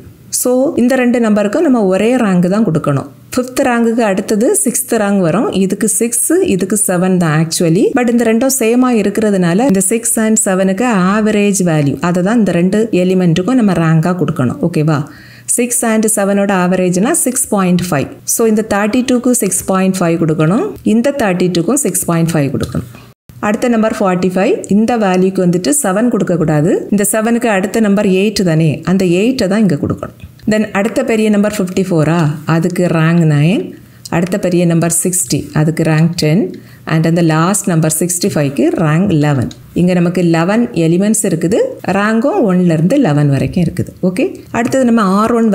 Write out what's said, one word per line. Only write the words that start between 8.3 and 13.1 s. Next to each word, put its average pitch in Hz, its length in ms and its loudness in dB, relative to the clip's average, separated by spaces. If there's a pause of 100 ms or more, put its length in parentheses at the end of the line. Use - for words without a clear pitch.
ரெண்டும் 240 280 0
சேமா 247 320 2 (100)
இருக்கிறதுனால 202 720 0
இந்த 285 220 2
சிக்ஸ் 226 220 -2 (120)
and 220 180 2
செவனுக்கு 190 420 0 (280)
ஆவரேஜ் 208 560 0
வேல்யூ, 147 260 0 (140)
அதை 180 180 0
தான் 240 140 2
இந்த 190 180 0
ரெண்டு 190 200 2 (240)
எலிமெண்ட்டுக்கும் 185 580 2